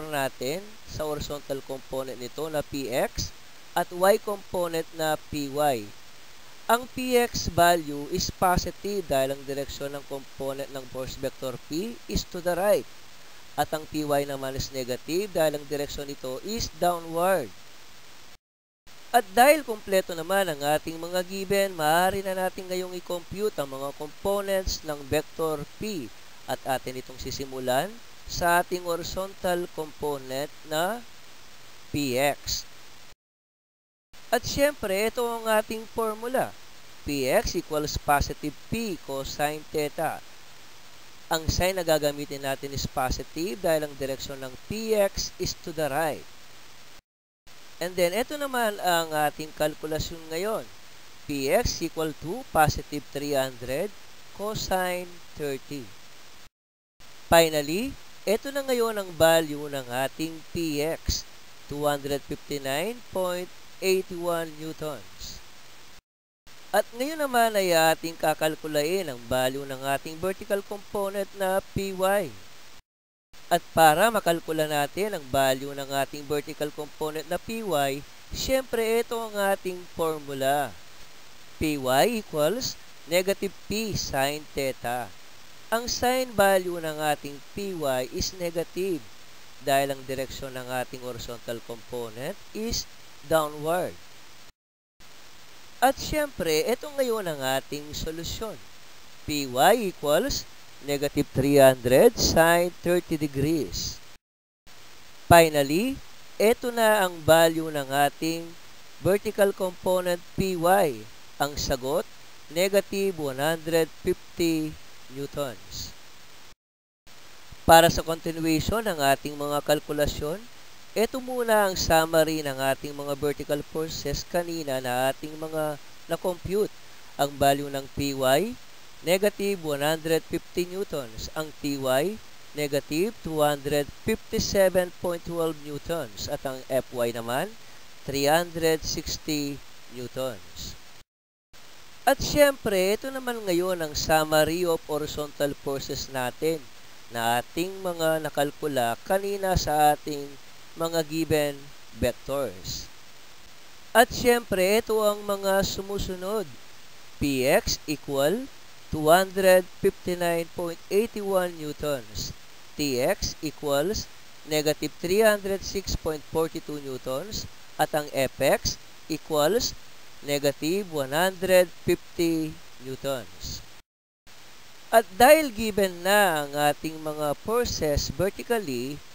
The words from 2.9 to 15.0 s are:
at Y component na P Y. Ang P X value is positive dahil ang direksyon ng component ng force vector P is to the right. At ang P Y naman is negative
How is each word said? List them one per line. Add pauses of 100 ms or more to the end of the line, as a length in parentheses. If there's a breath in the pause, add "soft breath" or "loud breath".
at
Y
component
na
P
Y. (880)
Ang
P
X
value
is
positive
dahil
ang
direksyon
ng
component
ng (100)
force
vector
P
is
to
the
right. (680)
At
ang
P
Y
naman
is
negative